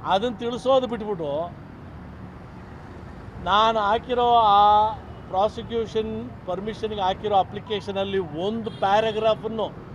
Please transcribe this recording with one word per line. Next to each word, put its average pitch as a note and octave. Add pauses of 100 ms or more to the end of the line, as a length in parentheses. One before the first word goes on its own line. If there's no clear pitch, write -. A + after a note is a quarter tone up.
ಅದನ್ನ G3+
ತಿಳಿಸೋದು B3
ಬಿಟ್ಬಿಟ್ಟು, F3 (1900)
ನಾನು A3
ಹಾಕಿರೋ A#3+
ಆ G#3 (360)
ಪ್ರಾಸಿಕ್ಯೂಷನ್ A3 (160)
ಪರ್ಮಿಷನ್‌ಗೆ G#3
ಹಾಕಿರೋ G3
ಅಪ್ಲಿಕೇಶನಲ್ಲಿ G3
ಒಂದು F#3+
ಪ್ಯಾರಾಗ್ರಾಫನ್ನು G#3+